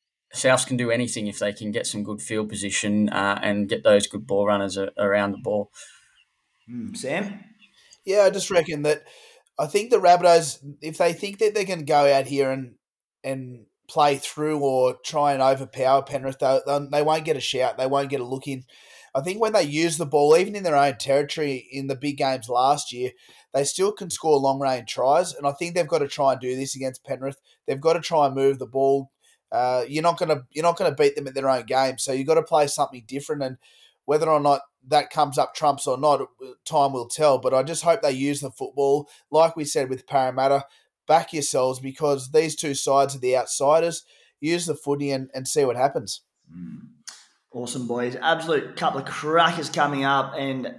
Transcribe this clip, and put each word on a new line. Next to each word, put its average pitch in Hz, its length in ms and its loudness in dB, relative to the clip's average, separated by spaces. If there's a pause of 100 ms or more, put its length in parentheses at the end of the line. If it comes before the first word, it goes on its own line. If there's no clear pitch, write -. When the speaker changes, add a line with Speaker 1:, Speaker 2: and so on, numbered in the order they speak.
(360)
Speaker 1:
Souths 131 320 2
can 127 100 -2
do 123 140 0
anything 117 340 -2
if 101 140 -8
they 104 120 -2
can 107 200 -8
get 104 160 -6
some 104 160 -6
good 107 180 -8
field 107 260 -4
position, 104 640 -2
uh, 101 320 0
and 104 260 -2
get 110 160 -4
those 104 220 6
good - 220 -10
ball 101 180 0
runners 98 320 0
a-, 98 220 -4
around 101 320 2
the 98 80 -10
ball. 101 320 -4 (1000)
Speaker 2:
Mm, 110 260 -12
Sam? 175 440 -8 (680)
Speaker 3:
Yeah, 196 160 4
I 190 80 6
just 190 220 -2
reckon 160 320 2
that 147 180 2 (560)
I 151 80 0
think 208 240 0
the 240 80 6
Rabbitohs, 175 600 6 (240)
if 160 160 -8
they 175 120 4
think 196 280 -8
that 214 160 2
they 208 100 -2
can 180 180 -6
go 143 300 6
out 135 140 2
here 139 240 0
and, 135 240 -8 (480)
and 127 420 -10 (240)
play 147 280 2
through 151 420 -4
or 127 440 2
try 147 300 0
and 135 80 -2
overpower 131 600 2
Penrith, 131 340 -6
they, 135 300 2
they, 143 240 -2
they 147 100 2
won't 156 240 0
get 156 120 0
a 127 40 -8
shout. 127 380 -2
They 131 80 0
won't 139 240 -2
get 135 100 -2
a 120 40 -8
look 131 220 -8
in. 131 180 -8 (500)
I 139 60 0
think 185 200 -6
when 220 120 2
they 202 100 4
use 151 340 0
the 170 80 -2
ball, 147 320 6
even 202 180 0
in 202 80 -8
their 165 120 0
own 139 220 4
territory 139 720 -2
in 135 160 -8
the 135 80 -4
big 135 220 -4
games 131 300 -2
last 131 460 2
year, 123 180 -4 (420)
they 139 100 2
still 190 280 0
can 190 200 -12
score 156 260 2
long-range 135 500 0
tries, 147 460 2
and 143 140 -6
I 143 60 2
think 170 200 -8
they've 170 140 0
got 165 120 0
to 143 80 -2
try 139 260 0
and 123 80 -6
do 127 140 -4
this 135 200 -6
against 131 280 -8
Penrith. 135 360 -8 (260)
They've 139 160 -4
got 160 120 4
to 170 80 0
try 156 260 2
and 131 80 -4
move 135 240 2
the 123 80 -8
ball. 135 420 0 (420)
Uh, 123 360 0
you're 147 160 -4
not 170 160 0
gonna, 156 320 -2
you're 156 140 -4
not 170 120 2
gonna 170 160 0
beat 143 220 2
them 143 100 -6
at 131 80 -12
their 135 160 0
own 123 160 0
game, 127 320 0
so - 140 -4
you've 131 160 -2
got 160 80 2
to 160 80 4
play 151 240 2
something 131 400 -4
different, 143 340 -8
and 131 160 -6 (480)
whether 151 240 0
or 151 120 4
not 143 200 2 (240)
that 143 240 2
comes 151 300 0
up - 160 -2
trumps - 320 0
or 127 100 0
not, 135 300 2 (380)
time 139 280 2
will 123 140 -6
tell. 147 320 2
But 127 140 0
I 131 100 4
just 156 200 -6
hope 170 180 2
they 147 100 2
use 139 300 -2
the 135 100 -8
football, 139 580 0 (220)
like 160 240 4
we 156 100 -6
said 139 240 -2
with 131 160 -6
Parramatta, 135 600 0 (420)
back 160 260 2
yourselves, 131 460 -2
because 135 520 -4
these 156 240 2
two 143 200 -4
sides 139 400 0
are 135 40 -14
the 123 180 2
outsiders. 156 680 0 (360)
Use 170 280 -2
the 151 80 -4
footy 143 340 -4
and, 131 240 -6
and 131 140 -8
see 143 180 2
what 120 120 0
happens. 131 440 -2 (320)
Speaker 2:
Mm. 82 360 -16 (600)
Awesome, 123 360 -8
boys. 123 340 -4
Absolute 156 540 0
couple 139 240 -2
of 135 80 -8
crackers 165 640 0
coming 143 340 -2
up, 139 340 0
and 131 420 -6